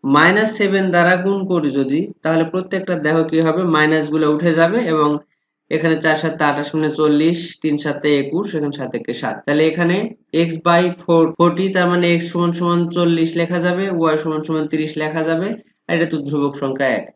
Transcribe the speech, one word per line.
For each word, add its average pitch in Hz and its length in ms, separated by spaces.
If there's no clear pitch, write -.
মাইনাস 196 420
সেভেন 190 260
দ্বারা 175 200
গুণ 196 140
করি 156 280
যদি, 139 220
তাহলে 160 300
প্রত্যেকটা 185 420
দেখো 160 240
কি 160 160
হবে, 170 160
মাইনাস 151 300
গুলো 156 200
উঠে 165 240
যাবে 175 220
এবং 151 160
এখানে 160 340
চার 156 180
সাত 160 260
আঠাশ, 143 260
মানে 156 240
চল্লিশ, 156 400
তিন 156 120
সাত 143 180
একুশ, 156 260
এখানে 147 240
সাত 123 180
একে 120 240
সাত। 117 140
তাহলে 147 240
এখানে 170 260
এক্স 165 140
by 170 160
four 165 200
forty, 175 360
তার 180 160
মানে 175 240
এক্স 170 180
সমান 175 260
সমান 175 220
চল্লিশ 165 340
লেখা 170 260
যাবে, 180 180
ওয়াই 156 240
সমান 156 240
সমান 156 260
তিরিশ 151 200
লেখা 156 260
যাবে, 165 200
আর - 100
এটা 165 160
তো 156 40
ধ্রুবক 143 360
সংখ্যা 135 260
এক। - 60